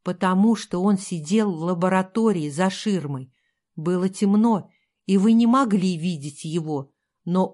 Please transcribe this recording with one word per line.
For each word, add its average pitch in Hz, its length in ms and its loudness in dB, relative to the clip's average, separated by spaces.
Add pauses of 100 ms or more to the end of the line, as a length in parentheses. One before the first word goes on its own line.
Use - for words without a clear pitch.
потому 185 540 2
что 180 260 -6
он 202 140 4
сидел 190 560 -2
в 156 100 -6
лаборатории 185 840 0
за 175 220 0
ширмой. 147 600 -6 (440)
Было 180 340 -2
темно, 208 640 0 (340)
и 190 140 2
вы 220 160 4
не 233 120 6
могли 196 520 2
видеть 151 460 -8
его, 156 480 -6 (340)
но 185 280 0